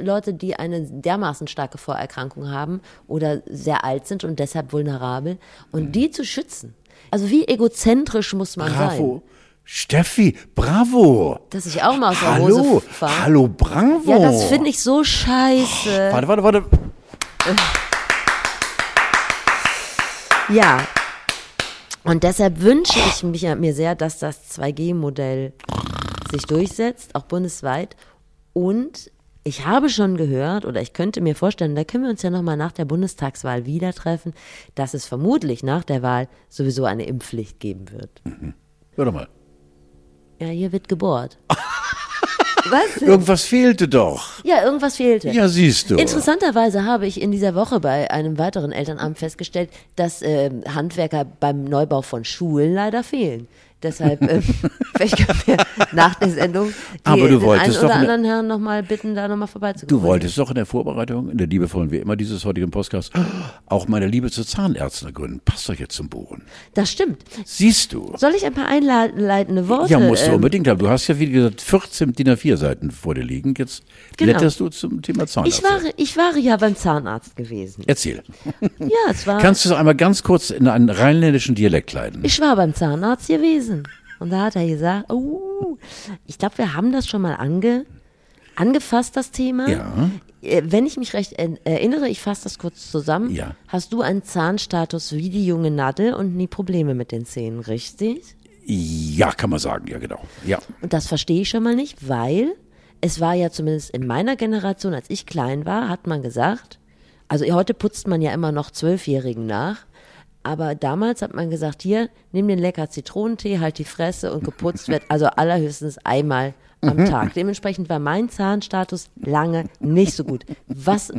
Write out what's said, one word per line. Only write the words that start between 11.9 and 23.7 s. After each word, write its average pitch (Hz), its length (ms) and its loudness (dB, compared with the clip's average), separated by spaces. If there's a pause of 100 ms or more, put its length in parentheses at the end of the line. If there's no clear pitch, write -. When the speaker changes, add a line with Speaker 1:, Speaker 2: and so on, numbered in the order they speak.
Speaker 1:
mal 220 140 2
aus 180 100 0
der 160 140 2
Speaker 2:
Hallo. 190 240 6
Speaker 1:
Hose 269 280 6
fahre. 156 360 -2
Speaker 2:
Hallo, 143 260 8
bravo. 269 600 2
Speaker 1:
Ja, 220 100 8
das 123 260 6
finde 294 240 2
ich - 120 -2
so 285 220 4
scheiße. 247 1080 2
Speaker 2:
Warte, 127 180 0
warte, 208 140 2
warte. 202 200 6 (3750)
Speaker 1:
Ja. 180 300 6 (1200)
Und 165 200 2
deshalb 175 380 2
wünsche 269 360 6 (120)
ich - 140 -4
mich, 170 200 -2 (140)
mir 160 160 2